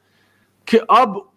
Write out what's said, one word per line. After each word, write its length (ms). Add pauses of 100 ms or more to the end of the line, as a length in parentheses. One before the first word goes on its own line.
(680)
कि 100
अब 580